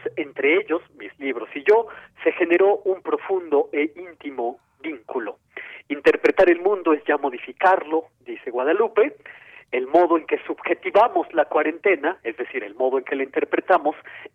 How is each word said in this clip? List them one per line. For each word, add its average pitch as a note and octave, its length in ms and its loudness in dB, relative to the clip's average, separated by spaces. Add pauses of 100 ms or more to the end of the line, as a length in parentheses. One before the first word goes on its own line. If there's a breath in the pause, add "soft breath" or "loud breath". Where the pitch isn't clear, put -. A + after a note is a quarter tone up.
(160)
entre D3 420 0
ellos, F3 240 -2 (160)
mis - 220 -18
libros B2 360 -8
y C#3+ 80 -12
yo, A3 240 4 (360 loud breath)
se D#3+ 100 2
generó F3 520 2
un F#3+ 160 0
profundo D#3 720 -2
e D3+ 220 -2
íntimo C#3 640 -10 (220)
vínculo. C3 580 -10 (500 loud breath)
Interpretar D#3+ 600 4
el E3+ 100 4
mundo F3 340 2
es D3 120 0
ya D3 120 2
modificarlo", D#3 880 0 (140)
dice A#2+ 300 -14
Guadalupe. G3+ 680 0 (540 loud breath)
"El B2+ 160 -2
modo E3 300 4
en D#3 100 -6
que D3 180 0
subjetivamos F#3 880 0
la D#3 120 2
cuarentena, D#3+ 760 -2
es A2+ 140 -8
decir, A#2+ 260 -8
el G2+ 120 -16
modo C3 240 0
en B2+ 40 -4
que C#3+ 120 -8
la C3+ 80 -4
interpretamos, D3+ 720 -2 (400 loud breath)